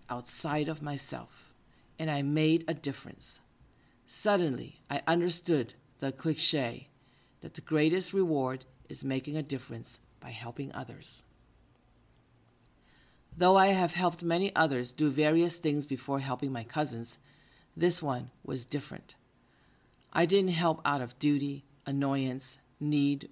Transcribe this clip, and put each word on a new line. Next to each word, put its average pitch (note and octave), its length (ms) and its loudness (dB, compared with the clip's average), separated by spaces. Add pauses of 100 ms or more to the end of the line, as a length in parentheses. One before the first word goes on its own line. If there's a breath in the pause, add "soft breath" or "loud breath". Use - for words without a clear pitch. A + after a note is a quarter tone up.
outside D3 580 -2
of D3+ 140 -6
myself, C#3 720 -8 (480 soft breath)
and D#3+ 80 -2
I C#3+ 140 0
made D#3 440 4
a E3 60 0
difference. - 680 -10 (640 soft breath)
Suddenly, E3+ 840 0
I C#3 160 -4
understood E3+ 720 2 (240)
the C3+ 120 -2
cliché C#3+ 760 -2 (540 soft breath)
that - 120 -14
the - 80 -14
greatest D#3+ 500 2
reward C#3+ 540 0 (240)
is C#3 160 -8
making C3+ 320 -2
a D3+ 60 -2
difference B2+ 560 -10 (200)
by B2 100 -16
helping A#2+ 440 -10
others. - 500 -12 (2250 soft breath)
Though F3+ 180 6
I F#3+ 120 8
have F#3 260 2
helped F3 300 0
many E3+ 320 0
others C3+ 360 2
do D3+ 200 2
various D#3+ 460 4
things D3 280 -2
before C#3 340 -4
helping C3+ 320 -4
my A#2 120 -6
cousins, A#2+ 560 -6 (580 soft breath)
this E3+ 240 2
one B2 300 -4 (120)
was B2+ 220 -6
different. - 480 -8 (1000 soft breath)
I E3+ 140 2
didn't F#3 260 4
help E3 320 0
out C#3+ 180 0
of B2 180 -8
duty, C#3+ 460 0 (200)
annoyance, C3+ 720 -2 (220)
need, C#3+ 520 2